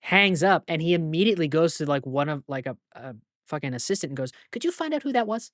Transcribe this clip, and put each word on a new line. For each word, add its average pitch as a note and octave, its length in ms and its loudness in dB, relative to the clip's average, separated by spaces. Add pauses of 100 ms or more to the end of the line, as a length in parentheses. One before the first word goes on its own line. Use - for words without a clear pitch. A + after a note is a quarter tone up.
hangs F#3 420 4
up, F#3 240 4
and D#3+ 140 -2
he E3 120 2
immediately E3+ 540 2
goes D#3+ 300 2
to, D#3 80 -4
like, C#3+ 200 0
one C#3 240 0
of, D3 180 -6
like, C3+ 180 -6
a, C3 120 -8 (180)
a B2 200 -14 (320)
fucking D3 260 -6
assistant C3 380 -2
and C#3 60 -10
goes, C3 140 -4 (200)
Could A#3+ 120 -8
you E4+ 80 0
find D#4 220 -4
out D4 100 -2
who C#4 100 -4
that A#3 140 2
was? A3 260 -6